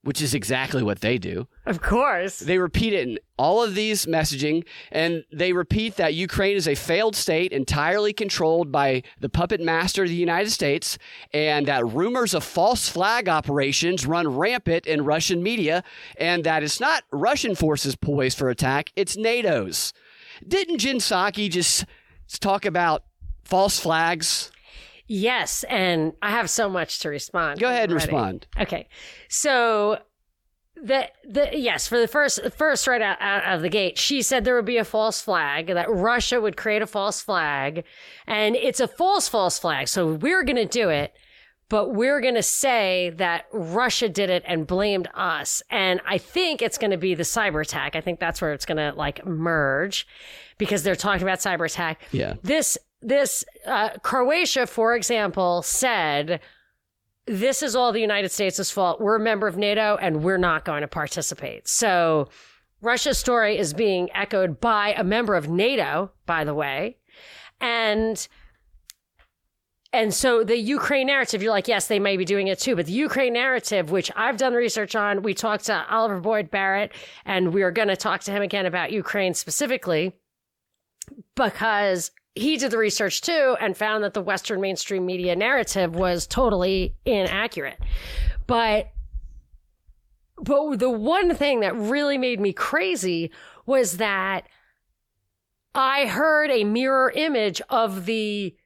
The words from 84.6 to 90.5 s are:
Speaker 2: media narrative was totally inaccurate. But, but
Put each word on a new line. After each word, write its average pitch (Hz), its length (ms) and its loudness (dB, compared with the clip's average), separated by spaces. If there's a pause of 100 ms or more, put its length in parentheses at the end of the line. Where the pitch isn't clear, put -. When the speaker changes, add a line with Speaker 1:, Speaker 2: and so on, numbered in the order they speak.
Speaker 2:
media 180 320 -2
narrative 202 580 0
was 175 320 0
totally 190 640 2 (120)
inaccurate. 185 720 -2 (640)
But, 226 440 2 (1500)
but 285 420 0